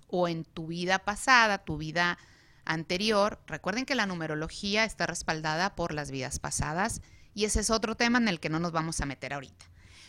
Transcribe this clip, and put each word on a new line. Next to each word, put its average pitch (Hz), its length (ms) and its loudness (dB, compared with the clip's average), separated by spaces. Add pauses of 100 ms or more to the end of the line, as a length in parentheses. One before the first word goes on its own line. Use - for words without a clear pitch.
o 180 200 2
en 165 180 -4
tu 160 220 -10
vida 180 320 0
pasada, 226 640 4
tu 156 120 -4
vida 170 400 0 (480)
anterior, 196 840 2
recuerden 190 380 -4
que 277 100 -2
la 220 100 2
numerología 175 800 -2
está 180 220 -2
respaldada 160 680 -2
por 170 180 -2
las 147 180 -6
vidas 135 280 -4
pasadas, 156 640 -2 (320)
y 208 120 0
ese 214 160 2
es 202 100 0
otro 220 240 2
tema 240 240 4
en 226 80 4
el 175 120 0
que 156 100 -4
no 156 100 0
nos 170 120 -2
vamos 160 300 -2
a 147 40 -2
meter 135 280 -8
ahorita. 135 320 -10 (440)